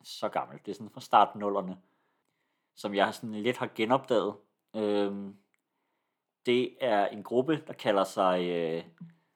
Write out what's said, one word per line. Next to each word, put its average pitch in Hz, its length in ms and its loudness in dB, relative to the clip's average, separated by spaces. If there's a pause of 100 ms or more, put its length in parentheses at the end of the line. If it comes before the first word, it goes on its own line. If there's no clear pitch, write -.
så - 260 -8
gammelt. - 380 -6
Det 101 60 -6
er - 40 -8
sådan 107 140 -14
fra 127 100 -18
starten 104 400 4
nullerne, 98 380 -2 (1000)
som 101 180 -6
jeg 98 200 4
sådan 110 280 -10
lidt 123 140 0
har 120 180 -4
genopdaget. 110 600 2 (420)
Øhm, 101 600 -2 (1120)
det 123 380 2
er 104 220 2
en 104 160 -8
gruppe, 143 440 0
der - 60 -12
kalder 98 320 2
sig, 92 440 2
øh, 85 360 -2 (520)